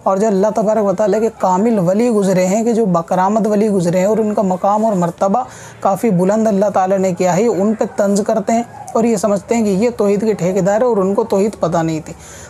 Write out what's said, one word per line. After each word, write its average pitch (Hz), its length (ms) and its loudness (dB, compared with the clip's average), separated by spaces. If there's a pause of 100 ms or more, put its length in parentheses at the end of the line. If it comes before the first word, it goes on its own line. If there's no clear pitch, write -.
और 190 140 0
जो 220 80 2
अल्लाह 202 240 2
तबारक 214 320 0
व 196 100 0
तआला 208 260 0
के 220 100 0
कामिल 202 500 0
वली 202 300 2
गुजरे 190 360 2
हैं, 214 200 0
कि 240 80 0
जो 226 120 0
बकरामत 185 640 0
वली 208 200 2
गुजरे 185 320 0
हैं 190 80 2
और 220 140 0
उनका 214 220 0
मकाम 196 420 0
और 214 100 0
मर्तबा 196 520 -2 (360)
काफ़ी 196 260 0
बुलंद 202 380 2
अल्लाह 202 220 2
ताला 190 280 0
ने 190 160 0
किया 180 200 0
है, 208 140 2
उन 202 260 0
पे 220 120 -2
तंज 202 360 0
करते 220 320 -2
हैं - 420 -6
और 226 100 2
ये 226 120 2
समझते 202 380 -2
हैं 233 80 0
कि 208 60 0
ये 202 200 2
तौहीद 208 360 0
के 220 80 2
ठेकेदार 190 500 0
हैं 247 60 2
और 208 100 0
उनको 196 240 0
तौहीद 208 320 -2
पता 170 260 -2
नहीं 160 200 -4
थी। - 140 -14 (340)